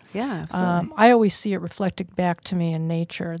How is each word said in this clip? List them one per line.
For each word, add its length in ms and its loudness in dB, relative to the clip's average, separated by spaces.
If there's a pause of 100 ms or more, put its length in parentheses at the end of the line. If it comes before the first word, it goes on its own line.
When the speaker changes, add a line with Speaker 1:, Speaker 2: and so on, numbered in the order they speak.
(140)
Speaker 1:
yeah, 300 -4
absolutely. 260 -2
Speaker 2:
Um, 260 -2
I 160 8
always 220 4
see 180 -2
it 80 -2
reflected 560 -6
back 300 0
to 100 -6
me 180 0
in 140 -4
nature. 520 -4